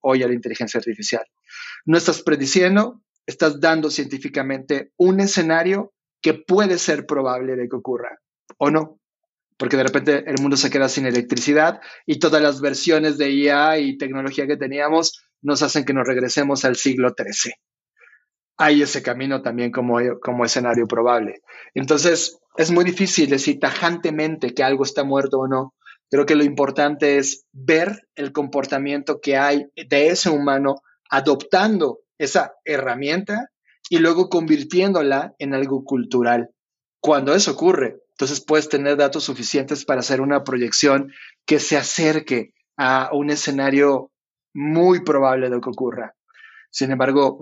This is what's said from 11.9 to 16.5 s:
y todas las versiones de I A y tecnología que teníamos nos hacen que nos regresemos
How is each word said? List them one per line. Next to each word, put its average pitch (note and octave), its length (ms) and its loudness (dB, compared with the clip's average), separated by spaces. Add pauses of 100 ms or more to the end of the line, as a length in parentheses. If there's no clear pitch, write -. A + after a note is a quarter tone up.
y D3 140 -2
todas D3+ 220 4
las C#3+ 200 2
versiones D3+ 560 0
de C#3+ 120 0
I C#3+ 200 2
A D3+ 280 4
y C#3 200 -2
tecnología C3+ 500 -6
que C#3+ 100 -2
teníamos D3 640 -2 (200)
nos C#3+ 200 0
hacen C#3+ 240 0
que C#3 80 0
nos C3 140 0
regresemos C3+ 580 0